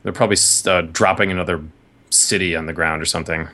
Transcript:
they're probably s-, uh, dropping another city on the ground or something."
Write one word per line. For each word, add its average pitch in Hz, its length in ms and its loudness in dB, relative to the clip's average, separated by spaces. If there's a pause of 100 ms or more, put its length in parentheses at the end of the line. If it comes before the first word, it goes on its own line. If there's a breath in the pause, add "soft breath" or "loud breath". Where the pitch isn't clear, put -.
they're 90 100 -6
probably 104 240 2
s-, - 300 0
uh, 90 160 4
dropping 95 480 2
another 90 320 -2 (480)
city 92 440 2
on 80 120 -4
the 82 80 -8
ground 80 280 0
or 80 40 -4
something." 80 480 -4